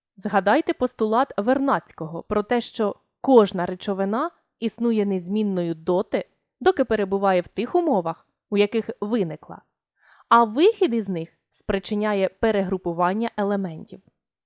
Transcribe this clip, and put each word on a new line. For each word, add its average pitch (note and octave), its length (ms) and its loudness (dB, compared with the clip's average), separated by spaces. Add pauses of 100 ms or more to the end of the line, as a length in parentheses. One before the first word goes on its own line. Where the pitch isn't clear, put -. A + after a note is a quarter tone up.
(180)
Згадайте G#3 560 2
постулат A#3 640 -2
Вернадського G#3 840 -2
про G#3 200 -2
те, A#3+ 180 -2
що G#3 340 -4 (260)
кожна G3+ 440 4
речовина G3 680 -4 (280)
існує A3+ 460 -2
незмінною F#3 680 -2
доти, F3+ 500 -2 (340)
доки E4 240 2
перебуває G3 580 0
в F3+ 60 -6
тих - 280 -4
умовах, G#3+ 540 -2 (200)
у G#3 80 -2
яких G#3 320 0 (120)
виникла, F#3 600 -4 (680)
а A#3 140 6
вихід C#4 500 2
із G#3 160 -2
них E3 200 -6 (220)
спричиняє G3+ 800 -2
перегрупування F#3+ 1080 -2
елементів. G3 640 -6 (440)